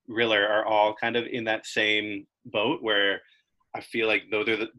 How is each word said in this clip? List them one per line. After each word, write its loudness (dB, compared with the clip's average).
Riller 2
are 2
all 4
kind -2
of -2
in -6
that -2
same 0
boat -2
where 0
I -10
feel -2
like 0
those 0
are 2
the, -4